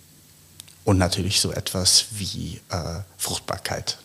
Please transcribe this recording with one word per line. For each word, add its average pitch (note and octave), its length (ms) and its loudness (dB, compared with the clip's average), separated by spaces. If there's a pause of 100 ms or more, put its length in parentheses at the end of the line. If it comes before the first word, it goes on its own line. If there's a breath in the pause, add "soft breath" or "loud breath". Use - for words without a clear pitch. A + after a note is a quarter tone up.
(840)
und G2+ 140 4
natürlich F#2 420 2
so E2+ 140 0
etwas - 580 2
wie, F2+ 480 -6 (100)
äh, E2+ 300 -4 (180)
Fruchtbarkeit. - 880 -4